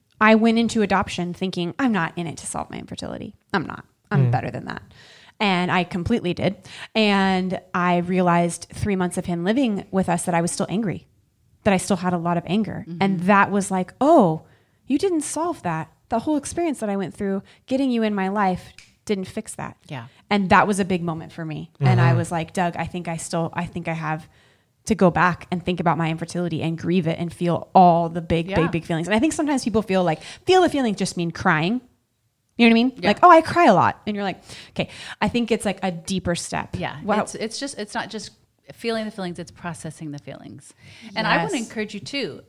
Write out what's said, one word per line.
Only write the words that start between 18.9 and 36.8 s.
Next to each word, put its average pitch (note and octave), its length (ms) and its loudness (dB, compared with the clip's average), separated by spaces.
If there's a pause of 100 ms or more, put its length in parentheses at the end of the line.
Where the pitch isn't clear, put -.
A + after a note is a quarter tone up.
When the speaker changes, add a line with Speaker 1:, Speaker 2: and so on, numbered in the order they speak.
Speaker 1:
didn't F#3+ 240 -4
fix - 280 -12
that." - 200 -12 (140)
Speaker 3:
Yeah. B2+ 160 -12 (240)
Speaker 1:
And G3+ 220 0
that F#3 160 8
was G3 120 0
a G3 60 0
big F3 180 -2
moment E3 300 -6
for E3 100 -10
me. D#3 280 -10 (100)
And B2+ 180 6
I B2+ 120 6
Speaker 2:
Mm-hmm. - 60 4
Speaker 1:
was E3+ 140 -2
like, E3 220 -4
"Doug, F3 240 -2
I E3 80 -4
think F3 240 -8
I E3 80 -6
still, E3 360 -2
I F3 120 -4
think E3+ 240 -8
I E3 40 -2
have D#3 360 -6 (560)
to F3+ 100 0
go F3 160 6
back E3+ 400 2
and F3+ 120 -4
think F3+ 160 -2
about E3 200 2
my D#3+ 100 0
infertility E3 540 -4
and E3 120 -2
grieve E3+ 300 0
it E3 140 -2
and E3+ 120 -6
feel - 440 -2
all E3+ 340 6
the E3+ 120 -6
big, E3 280 -2
Speaker 3:
Yeah. G3 120 -4
Speaker 1:
big, E3 100 0
big E3+ 140 -4
feelings." E3+ 220 -2
And G3 80 0
I A3 40 2
think D#4 140 2
sometimes D4 300 -2
people G#3 200 0
feel F#3+ 200 0
like, D#3+ 200 -2 (240)
feel F#4 160 6
the D#4 60 4
feelings B3 280 0
just - 180 -4
mean E3+ 160 -2
crying. F3+ 480 0 (800)
You A#3 80 6
know A#3 40 8
what A3+ 100 6
I A#3 40 4
mean? B3+ 140 0
Speaker 3:
Yeah. F3+ 120 0
Speaker 1:
Like, G#3 120 2
"Oh, F4 80 10
I E4 120 10
cry E4+ 240 2
a A#3 80 8
lot." C#3+ 340 4
And G#3+ 80 -4
you're G3+ 80 -6
like, F#3+ 180 -4 (300)
"Okay." - 180 -6 (320)
I G#3+ 80 2
think A#3+ 220 -2
it's, A#3 140 0
like, G3 180 -2
a F#3+ 80 -2
deeper F3 420 -4
step. - 420 -6
Speaker 3:
Yeah. D#3+ 280 -8